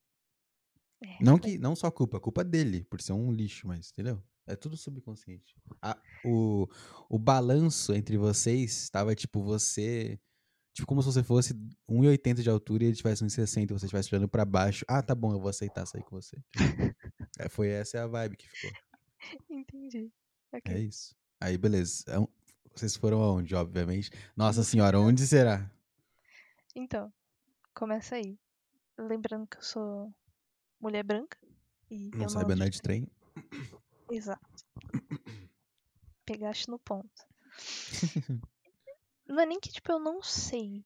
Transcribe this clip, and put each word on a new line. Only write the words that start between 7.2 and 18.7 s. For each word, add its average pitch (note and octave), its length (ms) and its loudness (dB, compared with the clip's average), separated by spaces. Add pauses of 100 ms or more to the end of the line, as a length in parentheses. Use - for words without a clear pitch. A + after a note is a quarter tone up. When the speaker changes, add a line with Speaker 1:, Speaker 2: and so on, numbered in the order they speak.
Speaker 2:
entre G#2 240 0
vocês A2 720 0
tava, G#2 260 0
tipo, - 260 -4
você, G#2+ 800 -2 (540)
tipo, - 140 -8
como C#3 160 2
se C3+ 80 0
você B2+ 120 4
fosse B2 300 4 (360)
um A#2+ 140 6
e C#3+ 40 10
oitenta B2 360 6
de A#2 60 2
altura A2 360 2
e - 20 6
ele A2+ 100 2
tivesse A2 260 0
um G#2+ 40 2
e G2+ 40 -2
sessenta G#2 420 0
e G2 60 -2
você G2 80 -4
estivesse G2 280 -2
olhando G2+ 140 2
pra A2 160 2
baixo. G2 420 2
"Ah, C3 160 2
tá B2+ 120 -2
bom, A2 180 0
eu G2+ 80 -2
vou G2 80 -2
aceitar G2 380 -6
sair - 160 -10
com - 180 -16
você." - 160 -18 (180)
Entendeu? - 240 4
Speaker 1:
<laughs> - 480 -4 (120)
Speaker 2:
É, F2 100 -6
foi, G#2 200 -2
essa G#2 280 -4
é A#2 40 -4
a A#2 60 -4
vibe A2+ 300 -6
que - 120 -20
ficou. - 280 -12 (720)